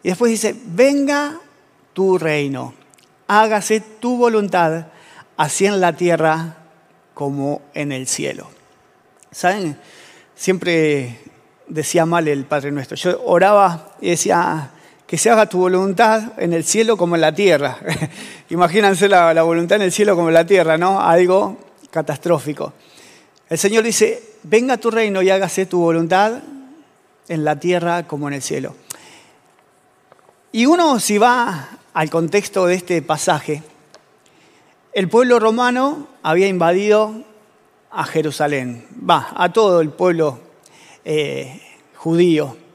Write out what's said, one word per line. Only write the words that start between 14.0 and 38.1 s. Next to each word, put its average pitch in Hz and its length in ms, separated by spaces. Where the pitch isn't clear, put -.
y 185 100
decía, 170 600
"Que 175 120
se 226 120
haga 220 180
tu 180 100
voluntad 196 800
en 170 140
el 165 120
cielo 220 340
como 175 160
en 165 80
la 156 120
tierra". 147 440
<laughs> - 380
Imagínense 185 580
la, 175 240
la 165 100
voluntad 170 340
en 208 60
el 185 100
cielo 202 220
como 170 140
en 165 60
la 165 120
tierra, 165 300
¿no? 185 240
Algo 185 580
catastrófico. 147 840
El 165 100
Señor 220 240
dice, 226 400
"Venga 240 340
tu 233 140
reino 214 320
y 185 80
hágase 190 360
tu 180 140
voluntad 175 640
en 156 160
la 151 140
tierra 175 480
como 147 220
en 143 60
el 131 80
cielo". 139 320
Y 233 140
uno, 311 340
si 208 180
va 233 500
al 156 180
contexto 175 560
de 180 80
este 180 280
pasaje, 151 600
el 196 160
pueblo 240 300
romano 247 720
había 180 260
invadido 208 760
a - 140
Jerusalén, 143 840